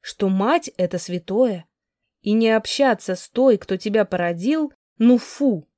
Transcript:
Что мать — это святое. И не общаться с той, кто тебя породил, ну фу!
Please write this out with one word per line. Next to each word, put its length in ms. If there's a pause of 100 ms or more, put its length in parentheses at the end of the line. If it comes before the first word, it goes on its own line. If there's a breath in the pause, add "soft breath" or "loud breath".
Что 280
мать — 480
это 220
святое. 680 (540)
И 120
не 180
общаться 680
с 120
той, 300
кто 180
тебя 280
породил, 680 (260)
ну 200
фу! 600